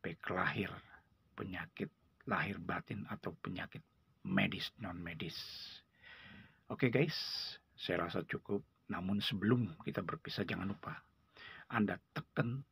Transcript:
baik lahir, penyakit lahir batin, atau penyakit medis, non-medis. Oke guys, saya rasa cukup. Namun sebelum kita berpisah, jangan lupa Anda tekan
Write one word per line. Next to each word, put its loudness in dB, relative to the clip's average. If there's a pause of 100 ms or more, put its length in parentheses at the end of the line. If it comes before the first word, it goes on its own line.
baik -6
lahir, 2 (680)
penyakit -4 (400)
lahir 2
batin, -4
atau -4
penyakit -6 (460)
medis, 2 (140)
non-medis. -6 (1300)
Oke 4
guys, 6 (640)
saya 2
rasa 0
cukup. 0 (320)
Namun 2
sebelum 4 (140)
kita 0
berpisah, -2
jangan 0
lupa -6 (720)
Anda 4 (160)
tekan 0